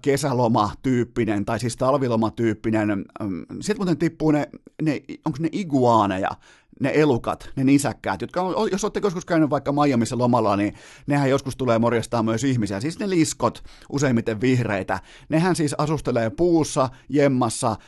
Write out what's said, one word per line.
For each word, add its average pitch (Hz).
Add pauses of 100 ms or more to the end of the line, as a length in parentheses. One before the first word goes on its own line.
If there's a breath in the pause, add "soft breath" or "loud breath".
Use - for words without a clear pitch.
kesälomatyyppinen, 120
tai 117
siis 117
talvilomatyyppinen, 113
mm, 101 (160)
sieltä 208
muuten 180
tippuu 160
ne, 147 (320)
ne, 156 (240)
onks 139
ne 165
iguaaneja, 117 (500 soft breath)
ne 139
elukat, 139
ne 135
nisäkkäät, 131
jotka -
on, 185
jos 196
ootte -
joskus 175
käynyt 160
vaikka 143
Miamiissa 139
lomalla, 120
niin 101 (340 loud breath)
nehän 143
joskus 135
tulee 117
morjastaa 117
myös 113
ihmisiä. 107
Siis 156
ne 202
liskot, 151 (260 loud breath)
useimmiten 117
vihreitä, 104 (300 loud breath)
nehän 165
siis 151
asustelee 131
puussa, 156 (200 loud breath)
jemmassa, 127 (120 soft breath)